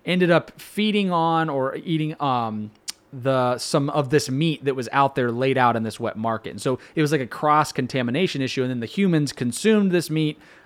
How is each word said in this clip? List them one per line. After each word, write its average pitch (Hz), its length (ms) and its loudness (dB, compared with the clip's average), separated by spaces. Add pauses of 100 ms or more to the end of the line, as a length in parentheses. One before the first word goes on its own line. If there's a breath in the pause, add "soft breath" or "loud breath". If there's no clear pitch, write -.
ended 180 260 2
up - 280 0
feeding 208 520 0
on 165 380 2
or 135 260 -2
eating, 156 460 -4
um, 113 500 -2 (400)
the, 127 460 0
some 143 320 0
of 139 220 -2
this 147 180 2
meat 147 340 0
that 135 120 0
was 123 180 -6
out 139 200 4
there 123 160 0
laid 127 280 0
out 123 180 4
in 113 80 -2
this 110 160 -6
wet 113 180 -4
market. 113 340 -4
And 104 100 -12
so 127 180 -2 (160 soft breath)
it 165 60 0
was 147 100 2
like 151 100 0
a 120 60 -6
cross-contamination 143 1120 0
issue, 131 200 -2
and 127 100 0
then 123 80 -4
the 117 60 -6
humans 160 480 2
consumed 196 580 2
this 175 180 0
meat, 156 300 -2 (260 soft breath)